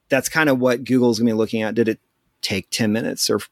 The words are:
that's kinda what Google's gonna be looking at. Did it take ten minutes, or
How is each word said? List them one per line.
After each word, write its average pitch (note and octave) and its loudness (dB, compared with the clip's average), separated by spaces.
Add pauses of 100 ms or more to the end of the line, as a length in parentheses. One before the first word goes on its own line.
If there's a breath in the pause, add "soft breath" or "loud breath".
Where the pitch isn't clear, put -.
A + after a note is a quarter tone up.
that's C3+ 0
kinda D#3 2
what B2+ 0
Google's A#2+ 2
gonna A#2 2
be A2+ 0
looking A2 -2
at. A2 -4
Did A2+ 2
it G#2+ -2 (420)
take G2 -6
ten A2 0
minutes, - -2
or G#2+ 0 (120)